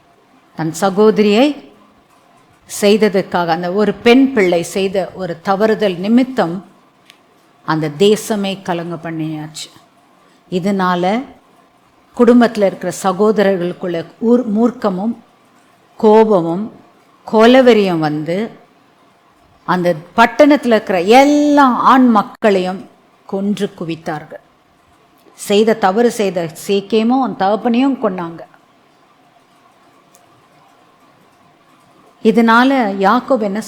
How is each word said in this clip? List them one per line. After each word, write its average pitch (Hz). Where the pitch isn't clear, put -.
தன் 160
சகோதரியை 208
செய்ததுக்காக, 196
அந்த 175
ஒரு 202
பெண் 262
பிள்ளை 180
செய்த 190
ஒரு 170
தவறுதல் 202
நிமித்தம் 202
அந்த 156
தேசமே 202
கலங்க 170
பண்ணியாச்சு. 156
இதனால 185
குடும்பத்துல 233
இருக்கிற 180
சகோதரர்களுக்குள்ள 185
ஊர்-, 240
மூர்க்கமும் 214
கோபமும் 214
கொலவெறியும் 226
வந்து 156
அந்த 175
பட்டணத்துல 277
இருக்கிற 214
எல்லா 285
ஆண் 240
மக்களையும் 196
கொன்று 196
குவித்தார்கள். 160
செய்த 208
தவறு 214
செய்த 185
சேக்கேமும் 220
அவன் 202
தகப்பனையும் 233
கொன்னாங்க. 170
இதனால 233
யாக்கோபு 220
என்ன 208